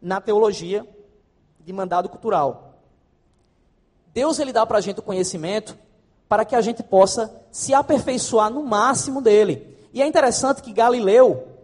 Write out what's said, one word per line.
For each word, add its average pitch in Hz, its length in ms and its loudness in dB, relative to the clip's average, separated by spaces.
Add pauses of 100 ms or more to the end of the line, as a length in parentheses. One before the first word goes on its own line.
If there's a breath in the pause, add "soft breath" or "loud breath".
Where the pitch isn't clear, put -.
na 185 180 -6
teologia, 208 680 -2 (720)
de 170 120 -20
mandado 185 380 -4
cultural. 156 680 -4 (1300)
Deus 285 260 -2
ele 269 120 -4
dá 220 140 2
pra 214 160 0
gente 190 180 -8
o - 40 -14
conhecimento 185 760 -6 (500)
para 220 160 0
que 247 120 -4
a 233 60 2
gente 233 200 -4
possa 196 500 2 (200)
se - 200 -6
aperfeiçoar 254 800 0
no 285 140 -8
máximo 262 580 -2
dele. 208 560 2 (160 loud breath)
E 240 80 -2
é 285 60 0
interessante 277 560 0
que 220 100 -18
Galileu, 226 720 4 (160)